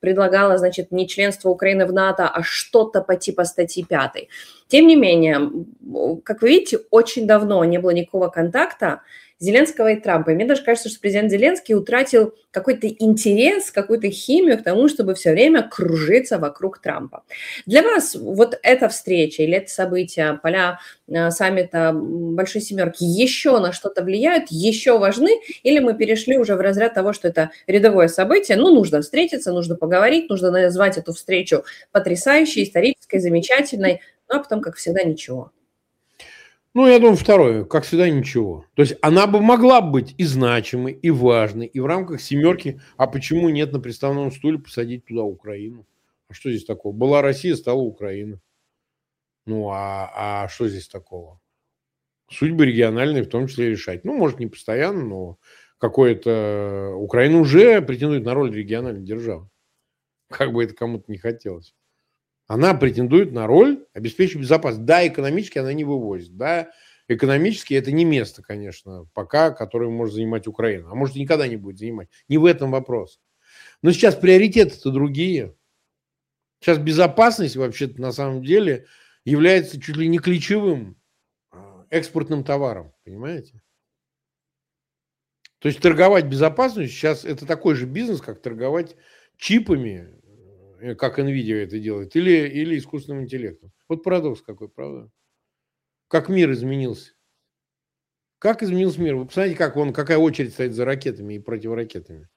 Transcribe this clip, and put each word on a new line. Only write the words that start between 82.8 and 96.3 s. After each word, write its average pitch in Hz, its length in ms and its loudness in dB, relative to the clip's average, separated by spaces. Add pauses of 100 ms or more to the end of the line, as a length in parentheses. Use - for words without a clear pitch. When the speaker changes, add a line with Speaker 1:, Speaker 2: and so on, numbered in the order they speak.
Speaker 2:
понимаете? 120 580 -16 (2000)
То - 80 -4
есть 143 140 -6
торговать 175 440 4
безопасностью 156 720 -2
сейчас 151 300 -4
это 139 220 -10
такой 165 260 -2
же 127 140 -6
бизнес, 185 340 -8
как - 200 -18
торговать 135 540 -8 (420)
чипами, 127 840 -4 (580)
э, 117 160 -12
как 131 240 -4
Nvidia 120 440 -4
это 98 160 -12
делает, 104 360 -8
или, 165 320 2
или 151 300 -6
искусственным 139 460 -12
интеллектом. 117 480 -14 (180)
Вот 165 140 -8
парадокс 160 380 -4
какой, 104 280 -20
правда? 127 400 -18 (960)
Как 160 220 -2
мир 180 220 2